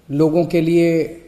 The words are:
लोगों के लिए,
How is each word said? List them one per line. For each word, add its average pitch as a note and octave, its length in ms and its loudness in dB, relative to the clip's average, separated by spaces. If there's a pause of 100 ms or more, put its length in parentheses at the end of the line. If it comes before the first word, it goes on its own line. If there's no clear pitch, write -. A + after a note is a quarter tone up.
(120)
लोगों D#3 340 0
के E3+ 160 -2
लिए, E3 680 0